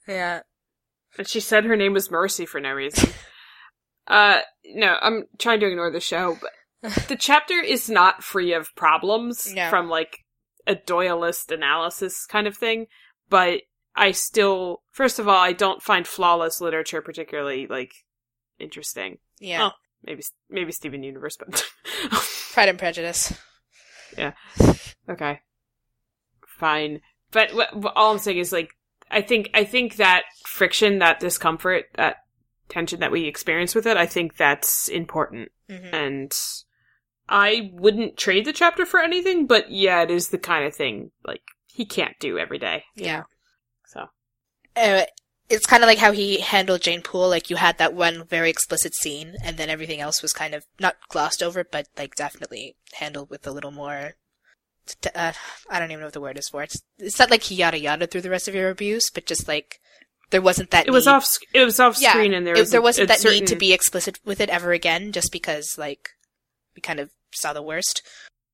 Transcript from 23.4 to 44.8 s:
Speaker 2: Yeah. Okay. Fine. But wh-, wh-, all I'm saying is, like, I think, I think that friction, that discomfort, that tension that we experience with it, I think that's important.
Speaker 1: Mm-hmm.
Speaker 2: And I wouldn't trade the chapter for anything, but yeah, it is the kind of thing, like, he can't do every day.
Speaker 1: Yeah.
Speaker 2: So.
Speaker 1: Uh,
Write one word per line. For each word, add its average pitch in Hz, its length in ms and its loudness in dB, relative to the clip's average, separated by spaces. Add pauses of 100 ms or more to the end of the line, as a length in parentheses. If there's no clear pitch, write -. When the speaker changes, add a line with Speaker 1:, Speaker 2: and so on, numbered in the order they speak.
Speaker 2:
Yeah. 147 140 -6 (760)
Okay. 147 340 -6 (1160)
Fine. 151 420 -2 (300)
But 220 220 2
wh-, 233 200 -2 (100)
wh-, 208 120 -4
all 220 180 6
I'm 208 60 -2
saying 196 200 -4
is, 175 140 -4
like, 170 180 -2 (420)
I 202 100 2
think, 208 320 0
I 214 80 6
think 240 340 -2
that 185 280 4 (200)
friction, 196 540 2
that 170 220 4
discomfort, 175 640 -2 (100)
that - 220 0 (520)
tension 175 320 -6
that 165 120 -2
we 165 140 -2
experience 170 480 -4
with 220 120 0
it, 220 120 2
I 170 80 2
think 170 320 -4
that's - 500 2
important. 156 600 -6 (180)
Speaker 1:
Mm-hmm. 180 260 -14
Speaker 2:
And 139 380 -6 (960)
I 202 460 2
wouldn't 208 420 2
trade 202 300 0
the 302 60 -2
chapter 349 340 2
for - 140 2
anything, 349 460 0
but 220 240 4
yeah, 185 320 2
it 170 80 0
is 175 180 -2
the 180 100 -4
kind 165 260 -2
of 151 100 -6
thing, 107 360 -6 (120)
like, - 200 -12 (240)
he - 180 -10
can't - 340 -6
do 95 200 -4
every 139 200 -6
day. 95 260 -6 (100)
Speaker 1:
Yeah. 160 300 -8 (600)
Speaker 2:
So. - 200 -16 (680)
Speaker 1:
Uh, 202 280 4 (480)